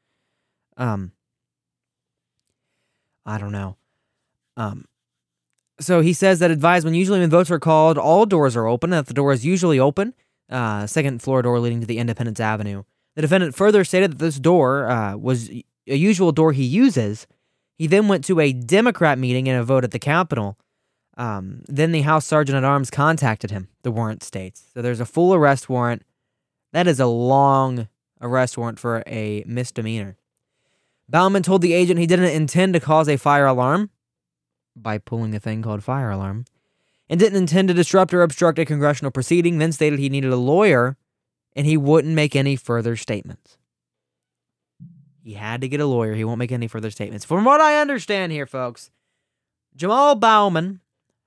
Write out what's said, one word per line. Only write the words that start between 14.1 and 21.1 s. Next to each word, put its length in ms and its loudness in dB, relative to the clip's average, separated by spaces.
that 80 -14
this 200 -4
door, 500 2
uh, 280 -2
was 320 -4
a 480 -8
usual 340 2
door 220 2
he 100 0
uses. 640 0
He 100 -4
then 200 4
went 180 0
to 140 2
a 140 2
Democrat 640 2
meeting 300 0
and 100 0
a 60 -2
vote 180 2
at 80 -4
the 80 -6
Capitol. 580 -2